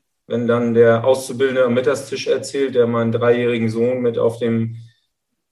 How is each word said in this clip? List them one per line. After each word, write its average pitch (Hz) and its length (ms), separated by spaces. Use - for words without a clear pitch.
wenn 117 200
dann 117 280
der 117 300
Auszubildende 131 600
am 120 100
Mittagstisch 127 520
erzählt, 131 480
der 120 120
meinen 117 260
dreijährigen 120 560
Sohn 120 320
mit 117 180
auf 117 200
dem 113 380